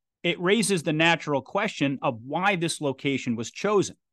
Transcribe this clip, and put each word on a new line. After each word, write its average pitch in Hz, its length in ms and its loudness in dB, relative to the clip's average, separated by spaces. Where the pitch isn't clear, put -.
it 175 160 0
raises 190 440 2
the 165 100 -2
natural 156 480 2
question 147 600 -2
of 131 240 -2
why 180 300 0
this 165 260 -2
location 135 540 -2
was 117 160 -8
chosen 196 440 0